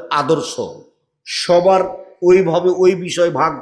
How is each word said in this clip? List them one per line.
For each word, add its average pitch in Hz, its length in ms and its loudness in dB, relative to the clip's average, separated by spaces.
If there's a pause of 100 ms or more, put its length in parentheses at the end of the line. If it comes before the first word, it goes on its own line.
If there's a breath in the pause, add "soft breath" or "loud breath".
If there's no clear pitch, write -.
(120)
আদর্শ, 151 420 -2 (720)
সবার 180 560 2 (400)
ওইভাবে 175 540 4
ওই 185 200 4
বিষয় 170 340 -2
ভাগ 151 300 -2